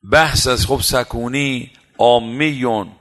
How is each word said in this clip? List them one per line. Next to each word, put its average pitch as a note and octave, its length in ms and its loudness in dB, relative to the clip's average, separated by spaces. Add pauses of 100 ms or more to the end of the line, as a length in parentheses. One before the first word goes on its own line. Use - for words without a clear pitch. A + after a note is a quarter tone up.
(120)
بحث D3 340 2
است. A2+ 200 0
خب، C3 140 -2
سکونی B2 880 -4 (280)
عامیون A#2+ 1040 0